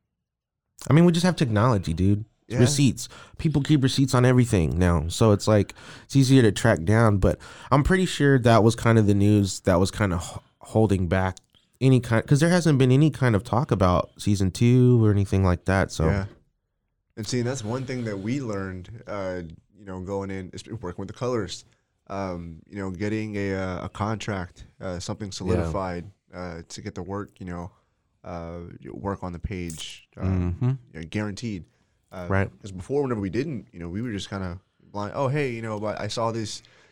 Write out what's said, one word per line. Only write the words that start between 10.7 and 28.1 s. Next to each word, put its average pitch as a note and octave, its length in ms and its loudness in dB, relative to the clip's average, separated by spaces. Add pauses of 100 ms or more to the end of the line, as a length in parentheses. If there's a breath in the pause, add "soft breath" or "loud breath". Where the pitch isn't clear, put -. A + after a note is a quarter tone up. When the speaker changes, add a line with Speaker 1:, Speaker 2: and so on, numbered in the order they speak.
Speaker 1:
back F#2 300 -2 (420)
any C3 180 6
kind, A#2+ 260 0
'cause C#3+ 140 4
there E3+ 120 4
hasn't E3 280 4
been B2+ 140 6
any D3 180 6
kind B2 240 0
of F#2+ 80 2
talk B2 300 -2
about F#2 460 2
season G2 340 0
two B2 520 4
or G#2+ 60 6
anything G2 320 2
like F2+ 220 2
that. F#2+ 260 0
So. D#2 160 0
Speaker 2:
Yeah. G2 180 0 (920)
And A2 100 -10
see, B2 160 -2
that's A#2+ 220 -6
one B2 200 -6
thing B2+ 200 -8
that G2+ 160 -6
we A#2+ 200 -4
learned, F#2+ 500 -8 (180)
uh, F#2 320 -8 (360)
you G2+ 100 -20
know, F#2 140 -12
going G2 300 -6
in, F#2+ 220 -10
is - 100 -14 (180)
working F2 200 -10
with G2 80 -10
the G2+ 60 -14
colorist, A#2 500 -6 (440)
um, F2 500 -10 (100)
you G2 80 -16
know, F#2+ 140 -8
getting G#2 460 -6
a, G2+ 180 -4
uh, F#2+ 320 -6
a - 20 -8
contract, G2+ 760 -8 (140)
uh, F#2 200 -8
something G#2 280 -10
Speaker 1:
Yeah. F#2+ 40 -14
Speaker 2:
solidified, F2+ 720 -4 (300)
uh, F2 340 -12
to - 140 -16
get G2+ 120 -12
the F#2 80 -12
work, F#2+ 380 -12
you F#2+ 60 -14
know, F2 240 -10 (520)